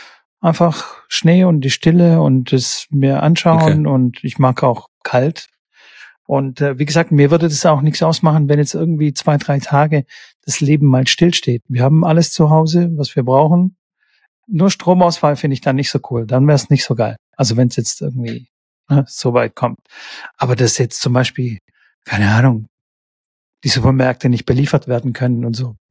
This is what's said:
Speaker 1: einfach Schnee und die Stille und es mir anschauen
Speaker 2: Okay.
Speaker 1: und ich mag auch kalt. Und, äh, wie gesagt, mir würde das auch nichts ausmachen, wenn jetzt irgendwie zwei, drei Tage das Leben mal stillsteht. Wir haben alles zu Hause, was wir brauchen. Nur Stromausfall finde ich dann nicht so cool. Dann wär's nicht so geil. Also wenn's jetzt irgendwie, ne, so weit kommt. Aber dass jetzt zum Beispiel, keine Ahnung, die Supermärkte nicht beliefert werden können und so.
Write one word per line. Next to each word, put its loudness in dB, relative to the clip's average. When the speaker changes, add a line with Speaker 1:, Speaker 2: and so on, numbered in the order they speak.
Speaker 1:
einfach -2
Schnee 2
und 2
die -4
Stille 4
und 0
es -4
mir 0
anschauen 2
Speaker 2:
Okay. 0
Speaker 1:
und 0
ich -8
mag 0
auch -2
kalt. -2
Und, -4
äh, -2
wie -2
gesagt, -2
mir 4
würde 2
das -2
auch 2
nichts -2
ausmachen, 2
wenn 2
jetzt -2
irgendwie -2
zwei, 0
drei -2
Tage 0
das -6
Leben 2
mal 2
stillsteht. 0
Wir -2
haben 4
alles 2
zu 2
Hause, 2
was -6
wir -2
brauchen. 2
Nur 0
Stromausfall 0
finde -4
ich -6
dann -2
nicht -4
so -4
cool. -4
Dann 2
wär's 2
nicht 2
so -4
geil. -4
Also 0
wenn's 0
jetzt -6
irgendwie, -8
ne, 2
so -4
weit 0
kommt. -6
Aber -2
dass 0
jetzt -4
zum -2
Beispiel, -4
keine 0
Ahnung, 2
die -2
Supermärkte 0
nicht -2
beliefert -2
werden -4
können -4
und -4
so. -8